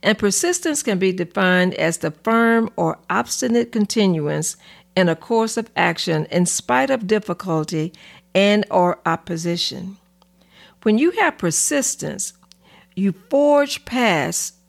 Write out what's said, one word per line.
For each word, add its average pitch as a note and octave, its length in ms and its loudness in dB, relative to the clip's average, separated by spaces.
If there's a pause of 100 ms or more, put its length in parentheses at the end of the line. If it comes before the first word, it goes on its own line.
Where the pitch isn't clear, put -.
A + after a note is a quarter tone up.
And G#3+ 160 0
persistence D4+ 680 0
can G3 160 0
be F#3+ 100 2
defined F#3 640 0
as E3 240 -2
the D#3 140 -4
firm A3+ 640 2
or E3 240 -2 (100)
obstinate A#3 640 -2
continuance E3 840 0 (380)
in F#3 140 4
a D#3+ 80 0
course A3+ 400 -2
of - 180 -8
action E3 520 0
in F3+ 200 0
spite B3+ 420 0
of A#3+ 200 -2
difficulty E3+ 840 -2 (400)
and G3+ 380 4
or F3 340 2
opposition. E3+ 920 -4 (880)
When G#3+ 140 4
you D#4 120 4
have F4+ 260 0
persistence, - 960 -4 (600)
you F#3+ 180 0 (160)
forge C#4+ 580 2
past F3 680 0 (140)